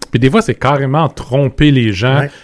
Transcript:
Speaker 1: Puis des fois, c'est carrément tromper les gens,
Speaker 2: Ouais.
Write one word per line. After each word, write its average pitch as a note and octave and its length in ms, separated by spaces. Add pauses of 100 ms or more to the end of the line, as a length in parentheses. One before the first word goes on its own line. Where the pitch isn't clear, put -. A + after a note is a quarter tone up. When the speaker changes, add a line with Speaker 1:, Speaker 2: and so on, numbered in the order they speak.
(120)
Speaker 1:
Puis B2 80
des C3 100
fois, G#3+ 120
c'est B2 140
carrément C#3 540
tromper C#3+ 600
les A#2+ 200
gens, A#2+ 300
Speaker 2:
Ouais. C#3+ 100 (120)